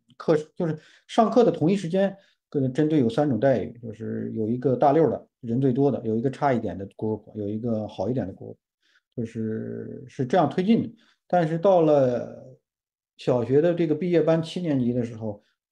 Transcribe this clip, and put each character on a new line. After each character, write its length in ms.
课 200
时， 200
就 100
是 100
上 240
课 140
的 80
同 180
一 60
时 120
间， 240
可 80
能 140
针 160
对 100
有 100
三 200
种 100
待 240
遇， 180
就 120
是 420
有 140
一 100
个 160
大 160
六 140
儿 60
的， 180
人 200
最 120
多 200
的， 120
有 120
一 40
个 80
差 240
一 60
点 180
的 80
group， 260
有 120
一 120
个 260
好 240
一 20
点 140
的 80
group， 220
就 80
是， 840
是 180
这 100
样 140
推 140
进 180
的。 80
但 200
是 100
到 240
了 760
小 280
学 160
的 140
这 140
个 80
毕 160
业 100
班 180
七 200
年 180
级 140
的 120
时 120
候， 260